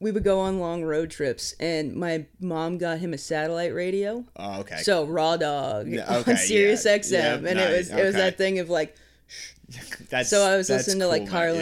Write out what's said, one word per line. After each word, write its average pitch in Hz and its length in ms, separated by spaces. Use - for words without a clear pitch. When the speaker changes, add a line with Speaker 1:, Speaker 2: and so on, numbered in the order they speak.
Speaker 1:
we 214 100
would 196 140
go 190 160
on 190 180
long 170 240
road 160 280
trips, - 500
and 156 340
my 165 300
mom 170 380
got 165 220
him 170 120
a 143 60
satellite 160 560
radio. 196 500
Speaker 2:
Oh, - 240
okay. - 180
Speaker 1:
So 165 260
Raw 165 320
Dog 143 520
Speaker 2:
Yeah, 117 180
Speaker 1:
<laughs> - 20
on - 120
Speaker 2:
okay, 240 160
Speaker 1:
Sirius 208 500
Speaker 2:
yeah. 208 60
Speaker 1:
X 208 200
M, 175 100
Speaker 2:
Yep, 120 160
Speaker 1:
and 151 80
it 180 80
Speaker 2:
nice, 175 80
Speaker 1:
was, 180 120
it - 60
was 196 180
Speaker 2:
okay. 190 100
Speaker 1:
that 185 140
thing 190 220
of, 165 100
like, 156 260
Speaker 2:
<laughs> - 420
That's, 131 180
Speaker 1:
So 202 140
I 190 140
was 190 120
Speaker 2:
that's 202 180
Speaker 1:
listening 190 140
to, 180 80
like, 160 140
Speaker 2:
cool, - 100
man. - 0
Speaker 1:
Carlin 165 300